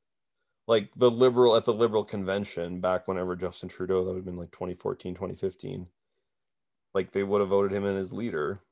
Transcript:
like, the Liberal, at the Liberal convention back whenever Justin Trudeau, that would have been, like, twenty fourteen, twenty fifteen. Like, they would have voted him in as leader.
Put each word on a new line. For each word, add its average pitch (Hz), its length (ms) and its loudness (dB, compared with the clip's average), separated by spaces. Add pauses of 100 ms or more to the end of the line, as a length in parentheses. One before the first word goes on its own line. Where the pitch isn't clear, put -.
(680)
like, 110 280 2
the 123 160 6
Liberal, 120 440 6
at - 100 4
the 120 80 2
Liberal 107 300 2
convention 95 800 -4
back 92 260 0
whenever 90 280 -4
Justin 87 340 -8
Trudeau, 92 340 -2
that 92 80 -4
would 92 60 -8
have 92 80 -10
been, 90 120 -8
like, 87 140 -12
twenty 90 240 -8
fourteen, 95 400 -8
twenty 90 200 -8
fifteen. 95 520 -8 (1080)
Like, 95 180 -2
they 98 120 0
would 101 180 2
have 98 80 0
voted 98 220 2
him 101 140 -2
in 98 120 0
as 95 160 -6
leader. 98 460 -4 (120)